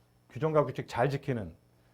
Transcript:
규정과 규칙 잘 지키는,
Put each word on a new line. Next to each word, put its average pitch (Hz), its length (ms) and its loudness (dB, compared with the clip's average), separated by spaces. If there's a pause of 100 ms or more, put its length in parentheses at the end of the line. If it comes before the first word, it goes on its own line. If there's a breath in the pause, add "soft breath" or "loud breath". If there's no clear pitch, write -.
(320)
규정과 143 340 2
규칙 131 220 -6
잘 120 220 2
지키는, 120 440 -4 (400)